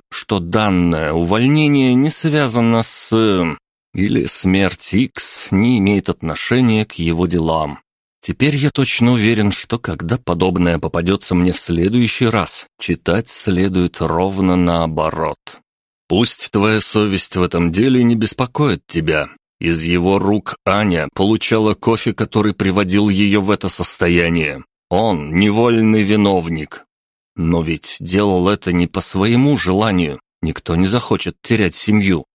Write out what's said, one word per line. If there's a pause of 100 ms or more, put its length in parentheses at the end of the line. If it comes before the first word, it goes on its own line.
что
данное
увольнение
не
связано
с,
э, (360)
или
смерть
Икс
не
имеет
отношения
к
его
делам. (460)
Теперь
я
точно
уверен,
что
когда
подобное
попадется
мне
в
следующий
раз, (140)
читать
следует
ровно
наоборот. (680)
"Пусть
твоя
совесть
в
этом
деле
не
беспокоит
тебя. (300)
Из
его
рук (100)
Аня
получала
кофе,
который
приводил
ее
в
это
состояние. (260)
Он
невольный
виновник. (500)
Но
ведь
делал
это
не
по
своему
желанию. (220)
Никто
не
захочет
терять
семью.